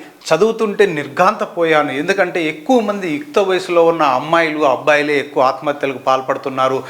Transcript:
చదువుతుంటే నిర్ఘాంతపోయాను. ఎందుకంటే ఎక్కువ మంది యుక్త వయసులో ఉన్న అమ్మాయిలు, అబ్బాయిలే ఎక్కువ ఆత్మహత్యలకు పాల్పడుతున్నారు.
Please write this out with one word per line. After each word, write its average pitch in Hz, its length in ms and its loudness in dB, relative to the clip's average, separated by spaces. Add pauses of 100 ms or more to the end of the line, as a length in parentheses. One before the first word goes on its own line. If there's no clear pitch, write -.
(340)
చదువుతుంటే 214 520 2
నిర్ఘాంతపోయాను. 160 1040 0
ఎందుకంటే 175 520 -2
ఎక్కువ 156 360 0
మంది 202 300 -4
యుక్త 147 280 -4
వయసులో 180 460 2
ఉన్న 165 180 2
అమ్మాయిలు, 151 600 0
అబ్బాయిలే 147 540 2
ఎక్కువ 156 240 -2
ఆత్మహత్యలకు 143 560 -2
పాల్పడుతున్నారు. 131 920 -2